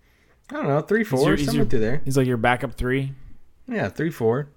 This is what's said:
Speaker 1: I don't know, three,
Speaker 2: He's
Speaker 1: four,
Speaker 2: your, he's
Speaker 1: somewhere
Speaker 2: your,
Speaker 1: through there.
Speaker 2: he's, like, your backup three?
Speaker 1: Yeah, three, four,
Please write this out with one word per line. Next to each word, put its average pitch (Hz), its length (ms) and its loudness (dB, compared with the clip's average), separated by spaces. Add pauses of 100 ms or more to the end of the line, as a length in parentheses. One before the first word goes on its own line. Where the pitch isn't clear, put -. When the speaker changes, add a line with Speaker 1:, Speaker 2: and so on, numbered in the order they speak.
(500)
Speaker 1:
I 262 40 -12
don't 294 140 -4
know, 143 140 0
three, 202 180 0
Speaker 2:
He's - 80 -4
Speaker 1:
four, 135 200 2
Speaker 2:
your, 196 80 4
he's 143 100 -2
Speaker 1:
somewhere 143 180 0
Speaker 2:
your, - 60 4
Speaker 1:
through 123 100 6
there. 120 240 2
Speaker 2:
he's, 135 140 0
like, 131 80 4
your 123 100 0
backup 123 380 0
three? 135 380 -2 (540)
Speaker 1:
Yeah, 196 220 -2
three, 151 220 -4
four, 127 460 0